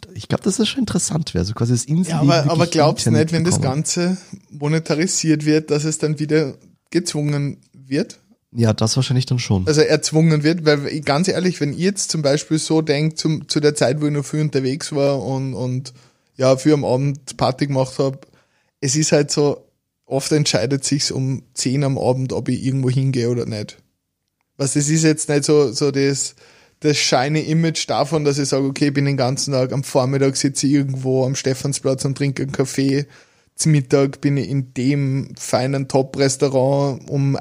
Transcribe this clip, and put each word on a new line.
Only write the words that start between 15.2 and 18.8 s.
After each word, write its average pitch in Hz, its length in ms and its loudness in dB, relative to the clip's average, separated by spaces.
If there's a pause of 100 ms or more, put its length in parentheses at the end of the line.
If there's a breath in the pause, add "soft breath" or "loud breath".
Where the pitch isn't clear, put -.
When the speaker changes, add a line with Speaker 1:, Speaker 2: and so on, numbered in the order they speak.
Speaker 2:
und, 131 300 -4
und 127 400 -6 (420 soft breath)
ja, 131 220 4
viel 151 160 4
am 143 100 2
Abend 135 540 -2
Party 135 300 0
gemacht 131 320 -2
hab, 139 260 -4 (560)